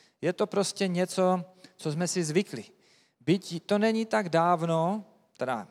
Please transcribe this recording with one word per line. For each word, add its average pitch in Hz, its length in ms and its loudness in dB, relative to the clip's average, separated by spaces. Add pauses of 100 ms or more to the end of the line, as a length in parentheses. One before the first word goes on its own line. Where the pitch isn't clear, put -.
(200)
Je 170 120 0
to 208 140 -2
prostě 196 420 -2
něco, 180 560 0 (320)
co 156 160 -6
jsme 170 160 -2
si 180 160 -2
zvykli. 151 400 -2 (560)
Byť 175 460 -2
to 208 120 2
není 220 280 2
tak 214 220 0
dávno, 165 760 2 (320)
teda 123 340 -4